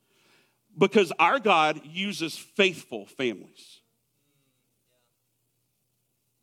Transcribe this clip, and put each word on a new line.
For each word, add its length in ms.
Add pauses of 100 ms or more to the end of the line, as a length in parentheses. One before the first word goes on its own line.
(760)
Because 420
our 200
God 460
uses 520
faithful 720
families. 760 (2500)